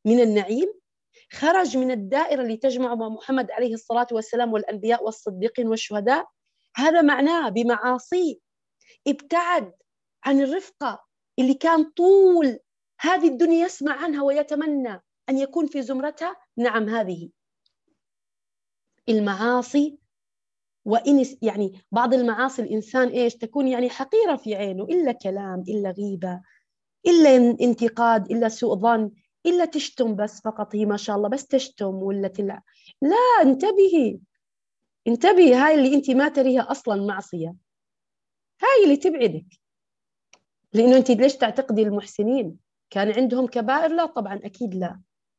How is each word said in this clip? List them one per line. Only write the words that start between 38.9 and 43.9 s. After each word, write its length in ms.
تبعدك. 500
لأنه 240
أنت 140
ليش 260
تعتقدي 460
المحسنين 760
كان 220
عندهم 340
كبائر؟ 440